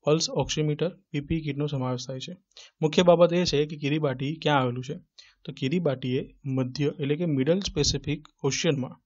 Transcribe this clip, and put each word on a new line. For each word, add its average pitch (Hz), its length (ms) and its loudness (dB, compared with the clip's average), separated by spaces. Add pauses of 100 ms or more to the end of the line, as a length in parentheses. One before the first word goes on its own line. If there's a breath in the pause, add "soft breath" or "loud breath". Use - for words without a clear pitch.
પલ્સ 160 260 2
ઓક્સિમીટર, 151 600 -2
પી - 320 -8
પી 165 160 -4
ઈ 160 40 -4
કિટનો 143 260 -4
સમાવેશ 127 400 -4
થાય 131 120 -10
છે. 175 180 -14 (440 loud breath)
મુખ્ય 156 220 4
બાબત 175 300 8
એ 175 120 2
છે 151 200 2
કે 156 120 -10
કિરીબાટી 143 580 -2
ક્યાં 147 260 2
આવેલું 123 220 -2
છે? 131 140 -10 (480 loud breath)
તો - 80 -10
કિરીબાટી 131 640 -2
એ - 200 -6 (100)
મધ્ય 131 540 -2
એટલે 143 160 0
કે 170 100 -4
મિડલ 151 340 2 (160)
પેસિફિક 147 520 -2 (160)
ઓશિયનમાં 139 640 -2